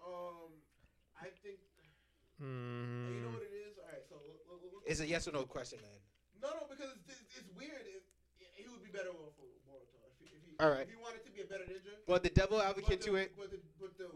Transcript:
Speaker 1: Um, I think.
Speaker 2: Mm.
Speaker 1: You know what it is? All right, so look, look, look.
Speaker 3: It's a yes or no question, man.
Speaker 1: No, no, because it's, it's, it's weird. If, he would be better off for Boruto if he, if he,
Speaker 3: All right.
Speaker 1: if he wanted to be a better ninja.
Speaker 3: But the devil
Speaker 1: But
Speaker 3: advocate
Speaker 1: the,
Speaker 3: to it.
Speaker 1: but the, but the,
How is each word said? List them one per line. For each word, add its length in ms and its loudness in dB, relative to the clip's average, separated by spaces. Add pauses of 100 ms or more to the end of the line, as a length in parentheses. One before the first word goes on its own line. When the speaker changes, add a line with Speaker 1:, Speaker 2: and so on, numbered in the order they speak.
Speaker 1:
Um, 460 -8 (720)
I 60 -10 (160)
think. 160 -10 (840)
Speaker 2:
Mm. 760 -2
Speaker 1:
You 80 -2
know 80 -2
what 160 -4
it 60 -10
is? 260 -10
All 80 -14
right, 160 -10
so 160 -16
look, 240 -16
look, 160 -16
look. 240 -14
Speaker 3:
It's 160 2
a 80 0
yes 180 2
or 60 -4
no 160 2
question, 320 -6
man. 200 -18 (420)
Speaker 1:
No, 100 -2
no, 160 -6
because 240 -8
it's, 160 -18
it's, 160 -14 (160)
it's 160 -16
weird. 320 -8
If, 160 -14 (480)
he 160 -14
would 160 -16
be 80 -16
better 200 -2
off 280 -10
for 80 -16 (160)
Boruto 320 -20 (160)
if 80 -20
he, 160 -20
if 80 -20
he, 160 -18
Speaker 3:
All 80 12
right. 160 6
Speaker 1:
if 80 -12
he 80 -16
wanted 240 -8
to 80 -18
be 80 -10
a 80 -6
better 160 -6
ninja. 400 -10
Speaker 3:
But 200 6
the 80 6
devil 280 10
Speaker 1:
But 160 6
Speaker 3:
advocate 240 4
Speaker 1:
the, 80 0
Speaker 3:
to 80 6
it. 200 4
Speaker 1:
but 140 -10
the, 100 -8 (200)
but 160 -10
the, 200 -6